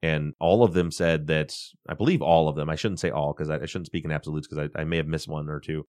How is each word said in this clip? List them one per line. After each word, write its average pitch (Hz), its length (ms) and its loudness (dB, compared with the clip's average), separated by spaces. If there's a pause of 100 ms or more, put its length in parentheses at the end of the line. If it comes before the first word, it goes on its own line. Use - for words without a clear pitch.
And 76 360 0
all 95 240 6
of 95 120 6
them 87 160 2
said 80 380 0
that, 78 280 0 (320)
I 78 60 -6
believe 147 260 2
all 80 300 6
of 71 60 -4
them, 76 120 -4
I 80 60 -2
shouldn't 92 260 -4
say 92 80 0
all 73 240 0
'cause 76 160 -6
I, 76 120 -2
I - 40 -8
shouldn't 85 220 -8
speak 80 180 -6
in 80 60 -4
absolutes 76 360 -4
'cause 76 120 -8
I, 76 100 -2 (100)
I 78 60 -2
may 82 140 0
have 78 80 0
missed 78 220 -4
one 76 200 -6
or 76 120 -6
two. 78 280 -6